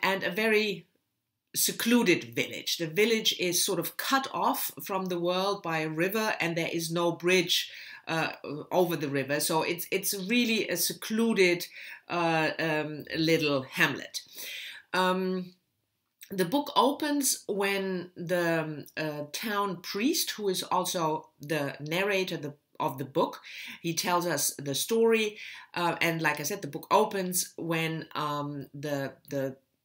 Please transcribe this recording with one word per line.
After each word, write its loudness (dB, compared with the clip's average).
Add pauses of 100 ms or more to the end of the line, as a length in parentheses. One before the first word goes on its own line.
and 0
a -2
very 2 (680)
secluded 4
village. -2
The -2
village 2
is 0
sort 0
of -6
cut 0
off 0 (120)
from -2
the -2
world 0
by 0
a 0
river, 0
and 0
there 0
is -2
no 2
bridge, 2 (360)
uh, 0 (420)
over 4
the -4
river. 0
So 2
it's, -4
it's 0 (120)
really 2
a -2
secluded, 2 (420)
uh, 2 (100)
um, -2 (100)
little 4
hamlet. -2 (680)
Um, 0 (800)
the 0
book 0
opens 2
when -2
the, 0
um, -8 (120)
uh, -6
town -2
priest, 0
who -4
is -2
also 0 (100)
the -2
narrator 0
the, -8 (240)
of -2
the -6
book, 0 (420)
he -2
tells 2
us 0
the -4
story. 4 (380)
Uh, 0
and 2
like 2
I -4
said, -4
the -6
book -10
opens 2
when, -2
um, -4
the, -4 (160)
the -2 (300)